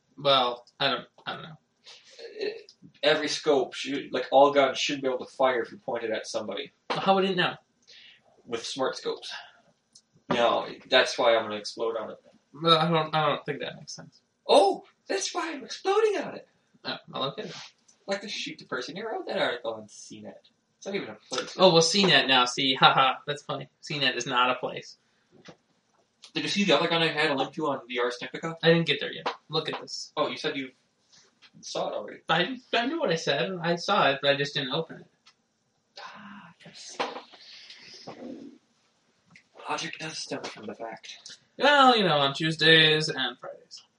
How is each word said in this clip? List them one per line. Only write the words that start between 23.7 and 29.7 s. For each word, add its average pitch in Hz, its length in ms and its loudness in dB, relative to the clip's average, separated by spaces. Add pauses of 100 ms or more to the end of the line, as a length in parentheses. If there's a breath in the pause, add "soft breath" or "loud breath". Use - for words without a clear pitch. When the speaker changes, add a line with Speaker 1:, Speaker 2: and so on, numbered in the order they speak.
Speaker 1:
C 147 180 -8
net 131 160 0
is 120 120 -6
not 127 240 2
a 131 60 0
place. - 420 -10 (1400)
Speaker 2:
Did - 80 -2
you - 80 -4
see 202 140 0
the - 140 4
other 170 100 2
gun 165 140 0
I 156 60 2
had 151 220 0
a 139 40 0
link 143 200 -4
to 156 140 -4
on 131 200 -2
the 123 120 -4
Ars 123 180 -2
Technica? 165 440 -10
Speaker 1:
I 165 60 4
didn't 165 180 6
get 147 140 -2
there - 120 -6
yet. 170 140 -10 (220)
Look 156 220 -4